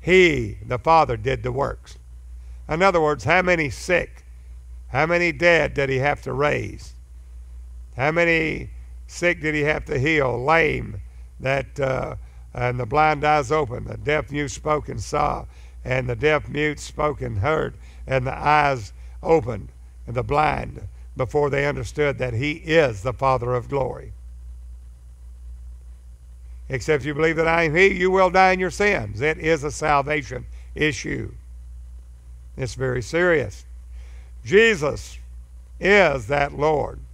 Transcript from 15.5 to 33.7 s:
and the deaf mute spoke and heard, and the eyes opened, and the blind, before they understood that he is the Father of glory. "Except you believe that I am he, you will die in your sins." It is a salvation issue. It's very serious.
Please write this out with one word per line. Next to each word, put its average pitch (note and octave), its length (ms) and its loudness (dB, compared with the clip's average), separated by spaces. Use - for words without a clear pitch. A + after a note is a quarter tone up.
and B2+ 240 -2
the A#2+ 80 -2
deaf C#3 320 2
mute D3 320 -2
spoke D3+ 400 -4
and A#2 180 -4
heard, D3 360 0
and B2+ 200 0
the C3+ 80 -4
eyes D3 600 2
opened, B2 460 2
and A#2 100 -6
the B2 60 -2
blind, C3+ 680 0
before C#3+ 320 2
they C#3 160 0
understood C#3 500 0
that B2+ 160 -2
he C3+ 200 0
is D#3 500 2
the B2+ 100 -2
Father B2+ 420 2
of A#2+ 140 -4
glory. B2+ 440 -4
"Except C3 340 0
you D3 80 -4
believe D#3+ 240 2
that D#3+ 100 2
I E3+ 180 4
am D3+ 100 0
he, F#3+ 140 8
you F#3 220 2
will F#3 200 6
die F#3 220 6
in F#3 60 0
your F3+ 120 0
sins." B2+ 500 0
It D#3 180 0
is D#3+ 240 2
a D3 80 -4
salvation C#3+ 760 0
issue. D3 600 -2
It's C3 180 -6
very B2+ 280 -2
serious. D#3+ 600 2